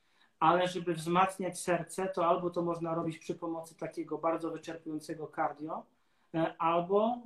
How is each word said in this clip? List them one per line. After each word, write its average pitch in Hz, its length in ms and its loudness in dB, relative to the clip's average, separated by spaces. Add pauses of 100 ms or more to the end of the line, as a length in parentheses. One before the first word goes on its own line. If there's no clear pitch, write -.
(400)
ale 175 280 6
żeby 175 260 -2
wzmacniać 175 640 2
serce, 180 480 0
to 180 200 0
albo 175 220 4
to 175 120 -2
można 165 340 -2
robić 165 220 -2
przy - 180 -6
pomocy 165 400 -8
takiego 156 420 -6
bardzo 165 340 -2
wyczerpującego 156 840 -8
cardio, 156 500 -4 (480)
e, 165 240 0
albo 180 680 4